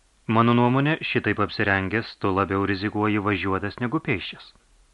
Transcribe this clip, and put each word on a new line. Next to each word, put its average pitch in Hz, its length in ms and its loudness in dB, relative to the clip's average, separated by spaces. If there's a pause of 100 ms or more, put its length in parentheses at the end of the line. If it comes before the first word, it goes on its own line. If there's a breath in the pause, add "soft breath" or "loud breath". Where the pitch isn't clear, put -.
(280)
Mano 117 260 4
nuomonė, 131 480 2
šitaip 107 380 -2
apsirengęs, 98 800 -2
tu 101 120 0
labiau 98 340 0
rizikuoji 104 520 0
važiuotas 98 640 -2
negu 123 200 -2
pėsčias." - 540 -6 (400)